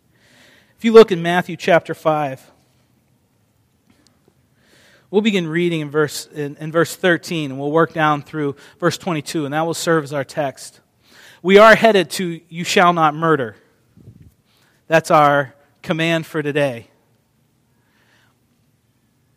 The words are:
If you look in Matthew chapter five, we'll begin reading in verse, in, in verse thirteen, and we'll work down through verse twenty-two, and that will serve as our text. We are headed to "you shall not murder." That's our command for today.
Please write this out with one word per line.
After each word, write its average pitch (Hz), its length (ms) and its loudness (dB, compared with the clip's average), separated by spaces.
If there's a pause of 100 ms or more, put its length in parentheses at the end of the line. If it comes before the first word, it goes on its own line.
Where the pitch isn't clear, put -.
(760)
If - 80 -6
you 226 80 2
look 220 200 4
in 165 100 -4
Matthew 175 340 -4
chapter 165 380 -2
five, 151 560 -6 (2500)
we'll 208 120 2
begin 196 240 0
reading 165 340 -2
in 147 100 -8
verse, 151 360 -4
in, 147 300 -10
in 156 160 -12
verse 165 220 0
thirteen, 165 560 -4
and 131 80 -10
we'll 143 120 -6
work 160 240 0
down 151 260 0
through 143 360 -8 (220)
verse 175 200 -2
twenty-two, 156 480 -6
and 139 80 -8
that 156 80 -2
will 165 100 -4
serve 160 320 -2
as 135 80 -16
our 139 120 -6
text. - 560 -10 (600)
We 190 140 4
are 214 180 10
headed 202 360 4
to 170 280 -8 (120)
"you 165 140 -10
shall 175 280 2
not 156 220 0
murder." 151 420 -2 (1300)
That's 160 240 0
our 143 440 4 (260)
command 165 460 -4
for 156 160 -6
today. 139 460 -4 (2500)